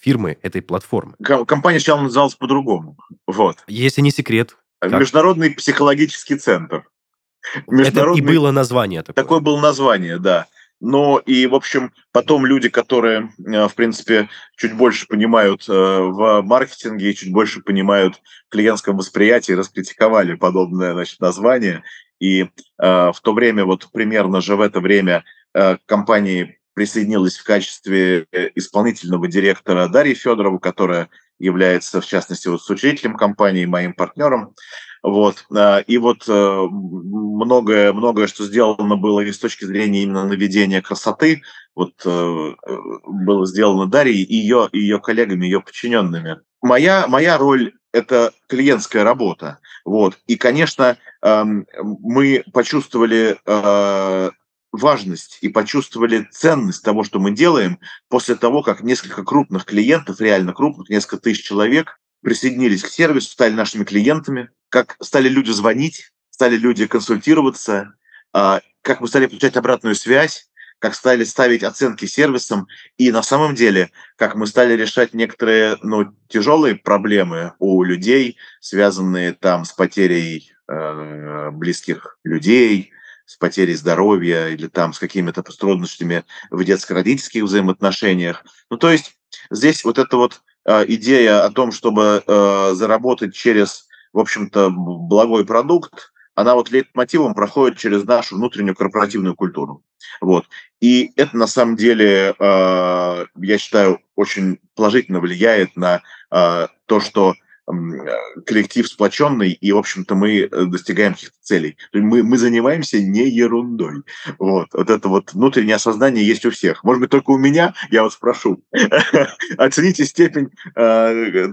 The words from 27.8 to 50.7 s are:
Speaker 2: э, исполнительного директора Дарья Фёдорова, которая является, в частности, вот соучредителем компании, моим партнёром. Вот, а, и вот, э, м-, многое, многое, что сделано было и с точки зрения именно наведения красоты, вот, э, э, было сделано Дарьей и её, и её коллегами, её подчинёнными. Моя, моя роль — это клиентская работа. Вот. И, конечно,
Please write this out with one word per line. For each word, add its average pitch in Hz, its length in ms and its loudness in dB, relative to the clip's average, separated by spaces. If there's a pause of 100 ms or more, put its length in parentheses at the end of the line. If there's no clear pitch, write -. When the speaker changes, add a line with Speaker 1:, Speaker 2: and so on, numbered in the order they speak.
Speaker 2:
э, 90 240 -4
исполнительного 90 720 -4
директора 90 600 0
Дарья 135 260 2
Фёдорова, 104 440 -2
которая 87 500 -4 (320)
является, 90 600 0
в - 60 -8
частности, 90 420 -6
вот 87 140 -4
соучредителем 117 540 -4
компании, 101 500 0
моим 90 280 -4
партнёром. 123 600 -4 (480)
Вот, 101 440 0 (100)
а, 101 240 6
и 120 180 0
вот, 117 300 0
э, 113 40 0
м-, 98 380 2
многое, 104 1200 0
многое, 107 340 0
что - 160 -10
сделано 104 520 0
было 101 240 0
и 101 120 -4
с 101 60 -14
точки - 260 -8
зрения 101 400 -2
именно 98 220 -2
наведения 98 560 0
красоты, 156 600 -2 (320)
вот, 90 200 -4 (100)
э, 95 40 -2 (600)
э, - 80 -8 (300)
было 95 400 0
сделано 95 400 0
Дарьей 110 380 2
и 113 120 -2
её, 110 360 2
и - 80 -4
её 101 200 0
коллегами, 101 460 -2
её 95 160 -2
подчинёнными. 87 760 -4 (240)
Моя, 147 460 2
моя 151 300 2
роль — 135 340 2 (220)
это 117 380 2 (160)
клиентская 123 560 0
работа. 101 540 -2 (280)
Вот. 98 400 0
И, 117 100 0
конечно, 131 640 0 (240)